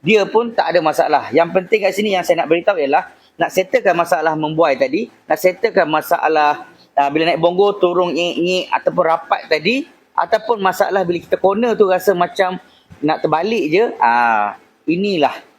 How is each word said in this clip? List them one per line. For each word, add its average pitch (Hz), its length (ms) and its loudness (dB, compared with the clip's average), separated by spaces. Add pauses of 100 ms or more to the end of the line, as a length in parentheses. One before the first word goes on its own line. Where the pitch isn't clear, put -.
dia 196 240 4
pun 226 240 0
tak - 240 -2
ada 170 80 4
masalah. 147 480 0
Yang 170 320 2
penting 208 240 -2
kat 196 80 0
sini 208 240 -2
yang 175 80 -4
saya 170 160 0
nak 143 80 -2
beritahu 170 240 0
ialah 151 320 0 (320)
nak 165 160 -2
settlekan 185 400 0
masalah 160 400 0
membuai 156 400 0
tadi, 135 320 -2 (240)
nak 160 80 0
settlekan 180 480 0
masalah, 151 800 0 (320)
ah, 143 80 2
bila 156 240 0
naik 165 80 0
Bongo 180 400 2
turun 175 320 0
ngik-ngik 175 560 -2
ataupun - 400 -2
rapat - 400 -2
tadi, 196 400 -2 (240)
ataupun 214 480 -2
masalah 185 480 0
bila 170 160 -4
kita - 160 -4
corner 202 400 0
tu 208 80 6
rasa 185 320 0
macam 180 400 -2 (400)
nak 156 240 -2
terbalik 165 480 0
je, 208 320 0
ah, 117 560 2 (320)
inilah. 175 480 0 (200)